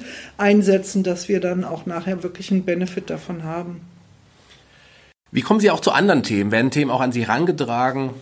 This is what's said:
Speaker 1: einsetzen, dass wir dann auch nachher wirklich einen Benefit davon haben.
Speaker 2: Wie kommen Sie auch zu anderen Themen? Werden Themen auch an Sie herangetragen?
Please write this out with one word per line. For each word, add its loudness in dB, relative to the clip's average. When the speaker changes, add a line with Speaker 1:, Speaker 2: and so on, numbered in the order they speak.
Speaker 1:
einsetzen, 4
dass -4
wir 0
dann -2
auch -8
nachher -6
wirklich -10
einen 2
Benefit -4
davon -10
haben. -8
Speaker 2:
Wie 2
kommen 2
Sie 6
auch 0
zu 2
anderen 4
Themen? 0
Werden 2
Themen 0
auch 0
an 0
Sie -2
herangetragen? 0